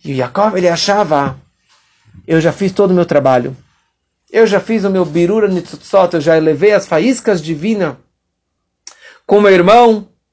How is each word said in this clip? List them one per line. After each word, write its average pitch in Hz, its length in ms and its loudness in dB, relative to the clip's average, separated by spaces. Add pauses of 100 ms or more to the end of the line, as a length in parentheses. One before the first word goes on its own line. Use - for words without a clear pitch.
E 151 80 -12
o 139 40 -6
Yaakov, 185 420 -2
ele 180 100 0
achava, 160 720 -2 (880)
"Eu 160 140 0
já 165 100 0
fiz 190 220 -4
todo 196 180 0
o - 20 0
meu 175 120 0
trabalho. 131 500 0 (760)
Eu 226 160 2
já 196 140 0
fiz 220 240 -4
o 196 60 -2
meu 185 160 -2
Birura 175 420 0
Nitzotzot, 180 680 -2
eu 160 60 -2
já 160 140 2
elevei 160 380 0
as 196 120 0
faíscas 196 560 -2
divinas 165 540 -6 (1300)
com 202 140 2
meu 202 120 4
irmão, 214 580 4 (240)